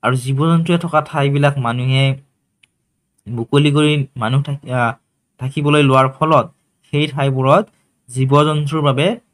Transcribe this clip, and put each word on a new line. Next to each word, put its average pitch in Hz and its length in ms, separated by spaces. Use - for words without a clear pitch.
আৰু 123 140
জীৱ 131 220
জন্তুৱে 165 400
থকা 165 220
ঠাইবিলাক 143 580
মানুহে 131 580
মুকলি 135 440
কৰি 147 340
মানুহ 123 260
থাকি-, 143 280
আ, 120 220
থাকিবলৈ 147 440
লোৱাৰ 131 260
ফলত 156 380
সেই 147 160
ঠাইবোৰত 139 580
জীৱ 131 360
জন্তুৰ 151 380
বাবে 147 380